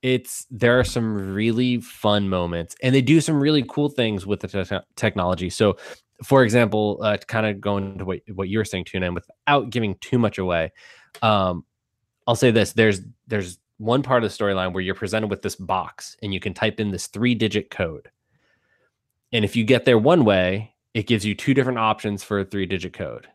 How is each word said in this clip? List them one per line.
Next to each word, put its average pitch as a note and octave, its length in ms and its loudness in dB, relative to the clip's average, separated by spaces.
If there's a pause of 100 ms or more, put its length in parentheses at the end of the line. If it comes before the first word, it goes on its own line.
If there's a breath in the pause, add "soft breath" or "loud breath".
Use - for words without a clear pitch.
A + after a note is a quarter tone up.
It's, B2+ 480 -2
there A#2+ 300 4
are B2 60 4
some G#2+ 480 -4
really A#2 480 0
fun G#2 480 0
moments, F2 520 -2
and B2+ 140 2
they C#3 60 6
do D3 200 6
some D3+ 180 0
really C#3+ 280 2
cool D3 220 -2
things A2 360 -2
with G2+ 140 -2
the - 80 -10
te-, G2 300 -4 (180)
technology. F2+ 540 -2
So, G2+ 280 2 (460 loud breath)
for C3+ 200 6
example, G#2+ 600 2
uh, G#2 140 0
to - 100 -10
kinda A2 260 -2
go G2+ 240 -4
into G2 280 -6
what, F#2 140 -6 (140)
what F#2+ 160 -6
you G#2+ 100 0
were G#2 60 0
saying, F2+ 200 -6
Tuna, F#2 220 -4
and F2+ 80 -4
without C3 560 -2
giving G#2+ 240 -2
too - 220 -4
much A2 200 0
away, E2+ 340 -2 (500 loud breath)
um, F#2+ 440 0 (600)
I'll A#2 80 2
say B2+ 160 4
this. G#2+ 220 2
There's, G#2+ 280 4 (260)
there's F2+ 320 -8 (180)
one A#2 240 0
part C3 220 2
of G#2 80 0
the - 120 -16
storyline F#2 300 0
where F#2+ 80 -4
you're F#2 140 -4
presented A2 320 -2
with G2+ 140 -4
this G2+ 160 -6
box, - 680 -6
and G2+ 100 -6
you F#2 60 -6
can F#2+ 140 -8
type A2 260 -4
in G#2 120 -2
this F2+ 160 -8
three-digit G#2+ 640 -2
code. D#2+ 400 -8 (1200)
And A2+ 100 2
if G2+ 140 -2
you A#2 80 2
get A#2 180 4
there B2 140 6
one C#3+ 260 6
way, G2 500 2 (200)
it G#2+ 140 -4
gives G#2+ 180 0
you G#2 100 -2
two - 180 0
different B2+ 260 0
options G#2+ 440 -2
for G2+ 160 -2
a F#2+ 60 -2
three-digit F#2 480 -6
code. C2 420 -12